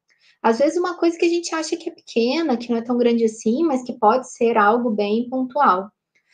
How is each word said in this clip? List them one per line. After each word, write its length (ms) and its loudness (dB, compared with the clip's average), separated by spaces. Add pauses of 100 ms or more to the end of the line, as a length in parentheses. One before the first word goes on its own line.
(420)
Às 160 2
vezes 180 2
uma 220 -4
coisa 180 0
que 80 0
a 40 2
gente 260 -2
acha 220 -6
que 120 -12
é 40 -8
pequena, 680 -2
que 120 -12
não 60 0
é 60 -4
tão 160 -2
grande 260 2
assim, 400 0
mas 180 0
que 120 -10
pode 360 2
ser 280 0
algo 320 2
bem 380 0
pontual. 600 0 (460)